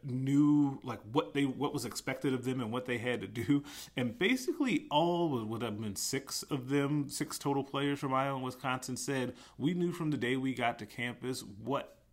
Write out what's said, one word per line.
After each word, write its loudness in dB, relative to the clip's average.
knew, 6
like, -6
what 0
they, 4
what 0
was -4
expected -2
of -2
them 0
and -2
what -2
they 0
had 0
to -6
do. 2
And 0
basically 2
all 4
would, -2
would -4
have -4
been -4
six -4
of -4
them, 2
six -6
total 0
players 0
from 0
Iowa 2
and -4
Wisconsin -4
said, -2
"We 2
knew 2
from -2
the 0
day 0
we 0
got 0
to -8
campus -6
what -6